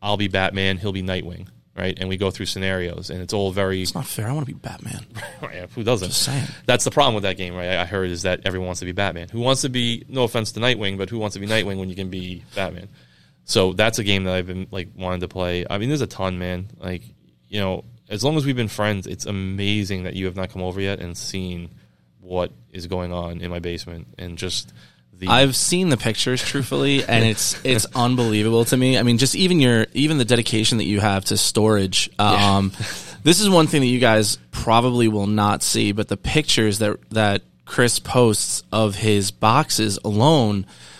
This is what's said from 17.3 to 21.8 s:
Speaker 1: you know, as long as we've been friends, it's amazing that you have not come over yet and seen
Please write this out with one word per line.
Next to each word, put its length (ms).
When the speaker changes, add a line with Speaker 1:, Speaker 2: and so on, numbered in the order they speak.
Speaker 1:
you 100
know, 240
as 160
long 140
as 80
we've 100
been 120
friends, 400
it's 180
amazing 800
that 120
you 120
have 80
not 160
come 100
over 180
yet 200
and 180
seen 520